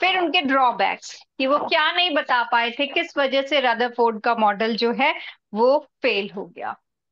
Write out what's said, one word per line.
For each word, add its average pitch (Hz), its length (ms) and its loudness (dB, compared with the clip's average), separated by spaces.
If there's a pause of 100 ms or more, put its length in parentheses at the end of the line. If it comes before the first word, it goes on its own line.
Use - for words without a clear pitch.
फिर 370 180 2
उनके 349 240 0
drawbacks 233 680 0 (260)
कि 262 80 0
वो 285 120 2 (100)
क्या 311 240 2
नहीं 349 220 0
बता 277 280 0 (100)
पाए 233 260 2
थे, 285 80 0
किस 339 300 -4
वजह 269 320 0
से 294 120 2
Rutherford 233 640 0
का 240 120 0
model 220 420 0
जो 233 240 0
है 294 120 2 (420)
वो 254 240 4 (240)
fail 202 320 0
हो 190 120 -10
गया, 110 260 -10 (400)